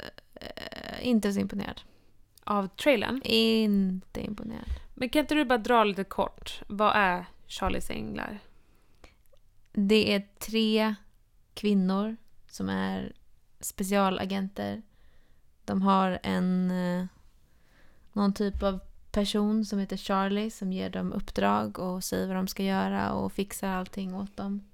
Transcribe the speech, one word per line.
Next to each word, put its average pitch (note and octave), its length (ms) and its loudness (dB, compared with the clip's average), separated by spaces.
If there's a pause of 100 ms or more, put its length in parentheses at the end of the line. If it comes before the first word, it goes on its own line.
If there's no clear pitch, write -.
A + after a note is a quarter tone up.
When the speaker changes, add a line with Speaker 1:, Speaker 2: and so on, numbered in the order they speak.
(1000)
Speaker 1:
inte G#3+ 320 2
så G3+ 60 0
imponerad. G3 420 -6 (600)
Speaker 2:
Av G3+ 240 -2
trailern? B3+ 560 2
Speaker 1:
Inte G#3 1000 2
imponerad. - 440 -8 (280)
Speaker 2:
Men B3+ 160 -4
kan D4+ 100 4
inte D4 160 2
du D4+ 100 4
bara A#3+ 120 4
dra A3+ 260 6
lite G3 200 2
kort? - 640 -6
Vad G#3 280 2
är F3+ 300 2 (220)
Charlies F#3+ 420 -2
Änglar? G#3+ 500 -6 (1300)
Speaker 1:
Det G#3 420 4
är G3+ 120 -2 (120)
tre A3 560 2 (580)
kvinnor G3+ 640 2 (300)
som F#3+ 220 -8
är F#3+ 440 -4 (460)
specialagenter. G3 1200 -2 (840)
De G3 160 0
har F#3+ 420 4
en, F#3 480 2
eh, F3+ 340 -2 (1080)
någon G3+ 200 4
typ G3+ 300 -2
av F#3+ 160 0 (320)
person G#3 540 2
som G3+ 140 -2
heter F#3+ 180 -4
Charlie G3+ 540 0
som F#3+ 220 -6
ger F#3+ 160 -4
dem F#3 240 -4
uppdrag G#3 640 0
och F#3 240 -4
säger F#3+ 240 -2
vad F#3+ 80 -4
de F#3+ 120 0
ska - 160 -4
göra G3 500 0
och G3 200 -4
fixar G3 340 -4
allting F#3 480 -4
åt G3 220 -8
dem. G3 360 -6